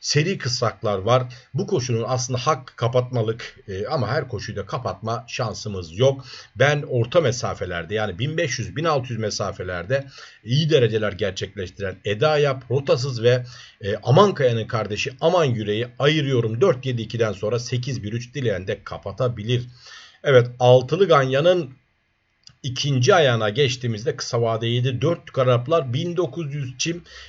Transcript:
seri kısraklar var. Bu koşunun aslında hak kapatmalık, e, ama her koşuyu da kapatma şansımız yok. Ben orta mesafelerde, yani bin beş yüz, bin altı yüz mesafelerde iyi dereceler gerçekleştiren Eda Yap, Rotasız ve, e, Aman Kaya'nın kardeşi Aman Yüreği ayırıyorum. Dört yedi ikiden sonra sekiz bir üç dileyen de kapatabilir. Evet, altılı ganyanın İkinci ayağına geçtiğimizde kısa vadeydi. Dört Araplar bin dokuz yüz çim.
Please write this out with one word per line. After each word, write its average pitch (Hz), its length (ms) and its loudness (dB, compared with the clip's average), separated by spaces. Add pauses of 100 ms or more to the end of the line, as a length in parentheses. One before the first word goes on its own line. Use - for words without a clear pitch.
seri 165 380 0
kısraklar 110 600 -2
var. 120 240 2 (320)
Bu 185 120 -2
koşunun 123 420 0
aslında 123 300 -2
hak - 380 -4
kapatmalık, 120 800 -2 (120)
e, 98 180 -6
ama 131 220 -2
her 139 200 -2
koşuyu 101 280 -8
da 98 100 -6
kapatma 117 640 -6
şansımız 95 680 -8
yok. 135 260 2 (320)
Ben 143 260 4
orta 127 380 0
mesafelerde, 92 720 -2
yani 104 240 -4
bin 151 180 -4
beş 165 220 -2
yüz, 95 180 -8
bin 156 80 -4
altı 143 280 0
yüz 110 80 -6
mesafelerde 98 840 -4 (380)
iyi 143 260 0
dereceler 110 420 4
gerçekleştiren 95 920 -6
Eda 147 340 0
Yap, 139 320 0
Rotasız 127 520 0
ve, 123 220 4 (360)
e, 101 220 -2
Aman 185 320 6
Kaya'nın 117 320 0
kardeşi 107 540 -4
Aman 170 240 4
Yüreği 107 440 0 (100)
ayırıyorum. 135 640 0
Dört 127 260 2
yedi 120 160 -2
ikiden 110 300 -2
sonra 117 260 -2
sekiz 123 440 -4
bir 104 100 -8
üç 120 220 -8
dileyen 101 320 -4
de 104 180 -6
kapatabilir. 113 800 -4 (580)
Evet, 123 220 8 (140)
altılı 127 480 6
ganyanın 151 680 4 (920)
İkinci 135 460 2
ayağına 120 340 4
geçtiğimizde 120 680 -2
kısa - 260 -4
vadeydi. 117 600 -2
Dört - 360 -2
Araplar 127 540 2
bin 170 240 -4
dokuz 165 380 -4
yüz 135 240 -8
çim. 170 240 -4 (260)